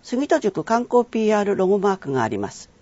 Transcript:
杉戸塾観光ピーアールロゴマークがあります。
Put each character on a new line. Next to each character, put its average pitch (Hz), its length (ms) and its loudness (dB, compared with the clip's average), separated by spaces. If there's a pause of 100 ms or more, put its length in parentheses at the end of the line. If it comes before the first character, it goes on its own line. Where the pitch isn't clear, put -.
杉 262 240 -4
戸 311 140 2
塾 190 240 -4
観 233 180 0
光 240 220 2
ピ 220 220 0
ー 208 100 4
ア 208 40 2
ー 196 40 0
ル 202 100 0
ロ 185 120 0
ゴ 202 120 4
マ 196 140 2
ー 185 40 -4
ク 143 140 -8
が 131 120 0
あ 107 40 0
り 104 100 -4
ま 98 140 -6
す。 - 300 -20